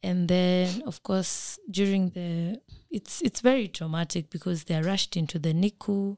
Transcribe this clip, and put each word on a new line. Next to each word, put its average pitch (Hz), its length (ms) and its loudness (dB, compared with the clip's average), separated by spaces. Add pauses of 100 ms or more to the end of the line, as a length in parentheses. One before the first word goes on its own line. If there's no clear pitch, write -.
And 180 260 0
then, 180 580 4
of 208 160 -10
course, - 560 -2 (120)
during 190 400 2
the, 175 500 -4 (300)
it's, - 320 -6
it's - 180 0
very 247 280 2
traumatic 160 600 -2
because 165 340 -4
they're 160 200 0
rushed 190 320 0
into 165 220 -2
the 156 160 0
nicu 196 640 0